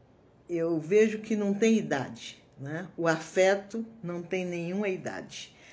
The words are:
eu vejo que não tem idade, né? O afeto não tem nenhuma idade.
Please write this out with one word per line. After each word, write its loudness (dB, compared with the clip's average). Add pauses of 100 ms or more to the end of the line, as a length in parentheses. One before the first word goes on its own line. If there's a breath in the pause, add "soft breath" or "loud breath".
(500)
eu 0
vejo 4
que -2
não 0
tem 4
idade, -4 (160)
né? -8 (100)
O 0
afeto 2 (180)
não -6
tem -4
nenhuma -4
idade. -8 (180 loud breath)